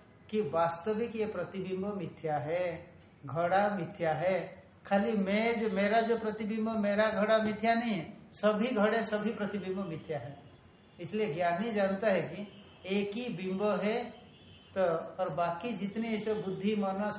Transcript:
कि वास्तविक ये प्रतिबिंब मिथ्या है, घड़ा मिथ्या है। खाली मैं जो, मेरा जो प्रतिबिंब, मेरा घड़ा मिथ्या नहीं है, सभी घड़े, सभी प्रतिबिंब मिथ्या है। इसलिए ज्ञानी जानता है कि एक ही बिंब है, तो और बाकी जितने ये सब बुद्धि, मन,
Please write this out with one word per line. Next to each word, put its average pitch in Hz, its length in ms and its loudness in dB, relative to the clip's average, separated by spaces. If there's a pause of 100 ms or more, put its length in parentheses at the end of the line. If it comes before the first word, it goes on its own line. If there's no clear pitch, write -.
(300)
कि 214 100 0
वास्तविक 208 760 0
ये 214 100 0
प्रतिबिंब 185 600 -4
मिथ्या 160 520 -4
है, 165 520 -4 (360)
घड़ा 175 440 4
मिथ्या 170 440 -2
है। 170 500 -2 (220)
खाली 208 260 2
मैं 214 480 2
जो, 220 100 0
मेरा 202 300 4
जो 226 180 2
प्रतिबिंब, 220 500 -2
मेरा 214 420 2
घड़ा 208 280 4
मिथ्या 214 360 2
नहीं 233 200 0
है, 160 240 -6 (140)
सभी 214 340 2
घड़े, 214 360 2
सभी 208 320 0
प्रतिबिंब 190 520 -4
मिथ्या 156 320 -6
है। 123 180 -10 (640)
इसलिए 190 340 -2
ज्ञानी 175 380 0
जानता 196 360 2
है 180 140 4
कि 175 420 -10 (220)
एक 202 280 0
ही 247 140 -4
बिंब 190 340 -4
है, 214 420 0 (720)
तो 196 60 0 (420)
और 180 120 0
बाकी 170 380 -2
जितने 214 380 -4
ये 214 100 0
सब 208 220 -2
बुद्धि, 190 340 0
मन, 196 420 0